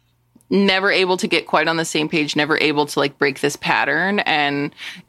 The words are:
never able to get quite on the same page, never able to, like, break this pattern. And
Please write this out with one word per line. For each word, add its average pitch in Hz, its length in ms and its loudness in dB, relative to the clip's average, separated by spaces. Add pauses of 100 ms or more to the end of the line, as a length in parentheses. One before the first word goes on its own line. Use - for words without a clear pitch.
(480)
never 190 420 2
able 185 260 2
to 214 100 -4
get 156 200 0
quite 156 200 2
on 165 100 0
the 165 80 -2
same 156 240 -2
page, 151 260 -2
never 151 240 0
able 147 280 2
to, - 120 -4
like, 139 180 -2
break 139 220 0
this 143 160 -2
pattern. 160 640 0
And 143 540 0 (360)